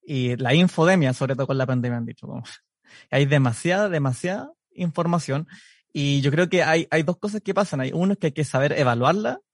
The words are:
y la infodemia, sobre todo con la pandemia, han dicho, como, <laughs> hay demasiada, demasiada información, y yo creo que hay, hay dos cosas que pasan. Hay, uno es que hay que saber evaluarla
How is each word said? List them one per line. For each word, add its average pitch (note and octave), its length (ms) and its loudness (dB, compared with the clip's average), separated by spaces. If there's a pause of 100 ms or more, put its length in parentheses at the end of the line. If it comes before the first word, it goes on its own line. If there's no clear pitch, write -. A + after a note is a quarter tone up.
y B2+ 360 -2
la B2 180 2
infodemia, E3+ 580 4
sobre C3 220 -2
todo C3 120 -4
con C#3 120 -2
la C3 80 0
pandemia, B2 320 -2
han A#2 60 -6
dicho, - 220 -16
como, B2 160 -12
<laughs> - 680 -20
hay C#3+ 140 2
demasiada, D3+ 640 0
demasiada F3+ 640 -4 (200)
información, E3 760 -2 (440)
y C#3+ 300 0
yo C#3 100 2
creo E3+ 180 2
que F3 140 2
hay, D#3+ 260 2
hay D#3+ 140 0
dos F3 140 -2
cosas G#3 240 -6
que F#3+ 120 -6
pasan. F#3 280 0
Hay, C3 120 -4
uno F#3 200 0
es - 60 -4
que E3+ 80 -2
hay C#3 60 -2
que D#3 120 -2
saber C#3 280 0
evaluarla D3+ 680 0 (140)